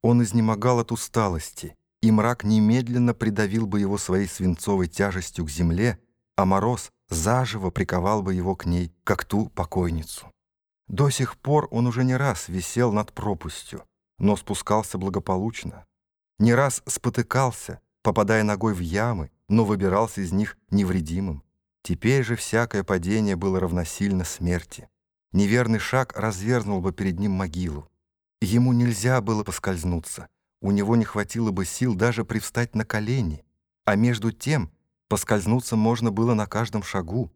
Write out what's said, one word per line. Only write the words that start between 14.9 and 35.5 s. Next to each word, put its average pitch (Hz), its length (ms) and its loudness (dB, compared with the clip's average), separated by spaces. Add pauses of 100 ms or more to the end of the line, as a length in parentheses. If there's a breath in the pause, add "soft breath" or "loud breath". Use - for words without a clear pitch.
благополучно. 95 880 -4 (540)
Не 117 140 6
раз 135 320 2
спотыкался, 120 960 -2 (220)
попадая 110 400 4
ногой 104 300 0
в 90 60 -4
ямы, 92 520 -2 (180)
но 110 160 4
выбирался 101 560 2
из 87 100 -2
них 101 260 -2 (120)
невредимым. 90 760 0 (400)
Теперь 123 400 2
же 113 120 -2
всякое 110 480 0
падение 98 520 0
было 92 240 0
равносильно 90 640 -2
смерти. - 640 -4 (440)
Неверный 110 480 2
шаг - 380 -2
разверзнул 104 640 -2
бы 90 140 -2
перед 95 260 -2
ним 104 120 0
могилу. 87 580 -4 (520)
Ему 120 300 4
нельзя 120 480 2
было 107 240 0
поскользнуться — 87 840 -4 (320)
у 98 100 0
него 101 240 2
не 113 100 4
хватило 107 460 -2
бы 92 140 -2
сил 127 280 -2
даже 113 320 0
привстать 110 500 -4
на 110 80 0
колени, 107 600 -4 (400)
а 101 100 2
между 113 360 2
тем 131 400 -2 (360)
поскользнуться 107 680 0